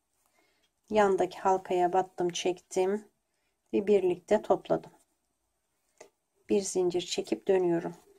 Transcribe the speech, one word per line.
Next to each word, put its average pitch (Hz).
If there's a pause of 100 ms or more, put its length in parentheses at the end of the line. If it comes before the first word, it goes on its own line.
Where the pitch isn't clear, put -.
(880)
Yandaki 196
halkaya 180
battım, 185
çektim 190 (640)
ve 208
birlikte 196
topladım. - (1600)
Bir 208
zincir -
çekip -
dönüyorum. 170 (240)